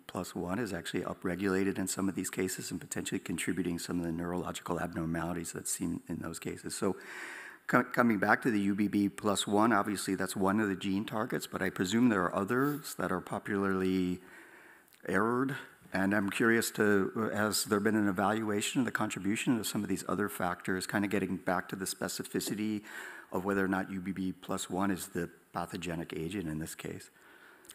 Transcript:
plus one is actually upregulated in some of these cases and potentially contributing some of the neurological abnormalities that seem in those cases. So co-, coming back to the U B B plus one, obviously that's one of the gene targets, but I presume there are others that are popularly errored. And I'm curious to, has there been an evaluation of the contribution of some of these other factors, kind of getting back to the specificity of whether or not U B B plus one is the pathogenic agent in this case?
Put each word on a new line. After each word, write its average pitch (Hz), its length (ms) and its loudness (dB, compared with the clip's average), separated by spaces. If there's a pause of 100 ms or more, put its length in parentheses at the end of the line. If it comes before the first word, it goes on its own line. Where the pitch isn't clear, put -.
plus - 260 -6
one 90 240 -2
is 107 140 -2
actually 87 300 -4
upregulated 95 760 0
in 95 80 -2
some 95 220 0
of 85 80 -2
these 92 120 -2
cases - 440 -4
and 92 80 -6
potentially 95 400 -4
contributing 90 580 -2
some 87 220 -2
of 85 40 -2
the 85 60 0
neurological 85 720 -2
abnormalities 85 720 -2
that - 160 -8
seem 87 400 -4
in 85 80 -4
those 82 240 -8
cases. 87 340 -8
So 98 220 0 (720)
co-, 123 160 6
coming 117 340 4
back 104 240 6
to 135 80 4
the 107 120 4
U 98 120 4
B 101 140 2
B 101 200 4
plus 98 380 0
one, 107 260 6
obviously 101 440 2
that's 95 180 -2
one 98 240 4
of 110 100 2
the 95 60 2
gene 98 300 0
targets, 110 420 -2
but 87 160 -4
I 92 80 0
presume 110 380 4
there 98 160 4
are 87 100 0
others 131 640 0
that 90 140 0
are 90 80 0
popularly 95 1000 0 (880)
errored. 120 460 2 (380)
And 98 220 2
I'm 101 160 2
curious 113 420 4
to, 104 600 4
has 104 320 0
there 101 160 4
been 107 160 4
an 101 120 4
evaluation 107 720 2
of 123 60 4
the 107 60 -4
contribution 110 640 0
of 101 80 -2
some 107 160 -2
of 92 60 -4
these 92 200 -2
other 98 200 0
factors, 92 580 -2
kind 104 180 0
of 98 60 -2
getting 95 260 0
back 92 340 0
to - 60 -6
the 95 80 -4
specificity 104 960 -4 (500)
of 95 120 -2
whether 98 200 2
or 92 40 0
not 95 220 0
U 95 100 -6
B 92 120 -6
B 92 200 -2
plus - 380 -6
one 95 220 0
is 82 160 -4
the 85 200 -4 (240)
pathogenic 85 640 -6
agent 85 320 -4
in 78 120 -4
this 87 160 -8
case? 87 340 -10 (640)